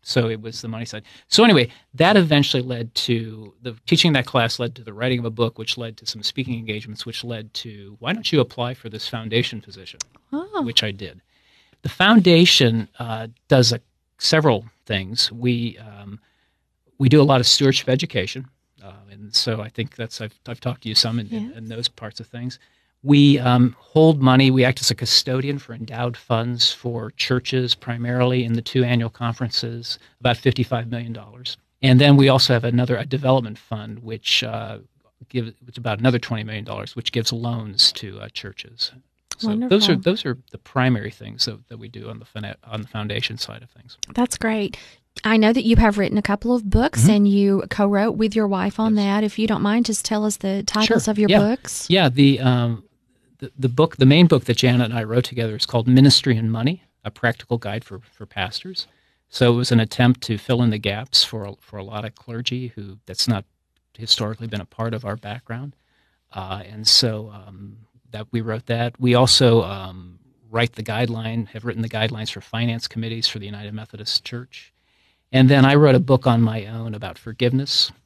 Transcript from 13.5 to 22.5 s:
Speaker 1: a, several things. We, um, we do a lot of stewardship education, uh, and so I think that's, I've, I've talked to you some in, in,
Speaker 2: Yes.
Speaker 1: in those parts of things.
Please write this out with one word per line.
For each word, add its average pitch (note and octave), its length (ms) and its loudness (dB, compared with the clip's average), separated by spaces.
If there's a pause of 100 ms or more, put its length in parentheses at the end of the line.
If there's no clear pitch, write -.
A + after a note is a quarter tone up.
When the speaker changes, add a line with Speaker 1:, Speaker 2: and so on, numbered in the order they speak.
Speaker 1:
a, A2+ 80 -4 (380)
several C3+ 480 2 (220)
things. F#2+ 440 -4
We, A#2+ 460 -4
um, G2+ 420 -18 (760)
we C3+ 100 4
do D3 140 8
a D3 100 4
lot C3 80 4
of A#2+ 60 0
stewardship - 420 2
education, B2+ 600 -4 (360)
uh, G2 100 -20 (180)
and G#2 240 -12
so A2 260 -2
I G#2 80 -10
think - 260 -10
that's, - 240 -12
I've, G#2+ 180 -14 (100)
I've A#2 120 -12
talked B2 220 -8
to A2+ 80 -10
you G#2+ 60 -6
some A#2 240 -2
in, G#2 80 -8
in, G#3+ 220 -6
Speaker 2:
Yes. C#4 80 -18
Speaker 1:
in A2 120 -14
those A2+ 180 -10
parts - 320 -14
of A2+ 60 -16
things. B2 320 -12 (460)